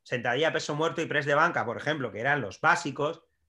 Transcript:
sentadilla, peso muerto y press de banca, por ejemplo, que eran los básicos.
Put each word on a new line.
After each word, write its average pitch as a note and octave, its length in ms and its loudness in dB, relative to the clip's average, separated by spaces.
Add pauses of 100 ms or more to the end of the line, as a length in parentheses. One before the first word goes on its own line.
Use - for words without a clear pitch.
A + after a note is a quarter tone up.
sentadilla, B2+ 500 0
peso D#3 200 -2
muerto D#3+ 280 -2
y D#3 40 0
press C#3 200 -2
de C#3+ 100 2
banca, C#3+ 300 4
por A2+ 100 -4
ejemplo, B2+ 380 -4
que G#2 80 -6
eran C#3+ 180 2
los G2+ 220 -8
básicos. D#3 600 0 (260)